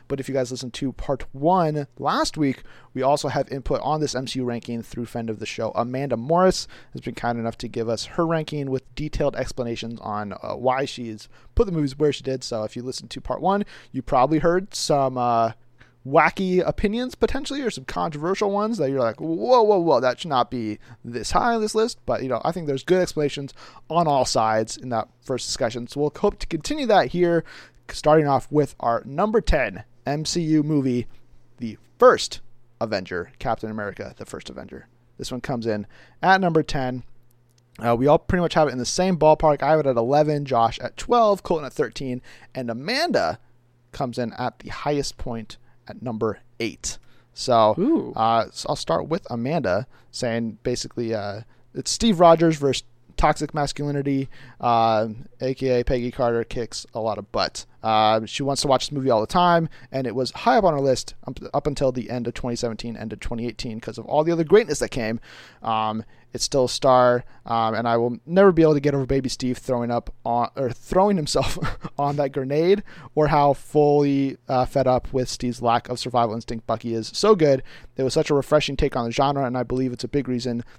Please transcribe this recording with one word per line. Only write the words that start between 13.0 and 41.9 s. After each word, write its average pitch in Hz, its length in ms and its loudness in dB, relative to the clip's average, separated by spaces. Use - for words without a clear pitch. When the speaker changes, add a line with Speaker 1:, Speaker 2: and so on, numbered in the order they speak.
Speaker 1:
to - 100 -12
part - 180 -6
one, 196 240 0
you 131 120 -8
probably 139 380 2
heard 170 340 0
some, 135 420 0
uh, 117 360 2
wacky 170 600 2
opinions, 226 480 -2
potentially, 277 460 -2
or 247 100 -2
some - 140 -10
controversial 175 640 -2
ones 208 280 -2
that 147 120 0
you're 135 120 0
like, 113 180 -2
"Whoa, 214 420 4
whoa, 208 160 6
whoa, 165 220 4
that 123 180 2
should 170 120 -8
not 123 200 2
be 110 280 -6
this 120 280 -8
high 233 220 2
on 226 60 -2
this 214 140 -2
list." 220 320 -2
But, 113 160 -2
you 131 60 -6
know, 123 160 -2
I - 80 -2
think 175 140 -8
there's 135 180 -4
good 180 180 4
explanations 147 500 -4
on 165 160 4
all 143 180 4
sides 110 540 0
in 131 120 -12
that 113 180 -2
first 127 260 -6
discussion. 120 400 -4
So 139 140 -6
we'll 147 180 0
hope 202 200 0
to - 80 -6
continue 277 400 -4
that 185 220 4
here, 170 360 2
starting 151 360 4
off 135 240 0
with 147 300 0
our 117 240 0
number 208 380 0
ten 110 420 0
M 147 180 -2
C 175 160 -2
U 156 220 2
movie, 131 440 0
the 110 180 -8
first - 420 4
Avenger, 95 580 -6
Captain 113 320 -4
America, 104 460 -10
the - 80 -14
First - 240 -14
Avenger. - 400 -16
This - 120 -10
one 123 120 -8
comes 117 240 -4
in 104 200 -2
at 190 180 4
number 165 220 2
ten. 127 400 -4
Uh, 120 100 2
we 120 120 2
all 147 120 6
pretty - 220 -2
much 165 140 0
have 156 140 4
it 117 40 -6
in 127 60 -6
the 123 80 -4
same 180 320 0
ballpark. 151 440 4
I 139 100 2
have 156 80 4
it 139 60 0
at 131 100 2
eleven, 143 500 2
Josh 117 320 2
at - 180 -10
twelve, 220 460 2
Colton 156 240 -2
at - 80 -14
thirteen, 127 480 -4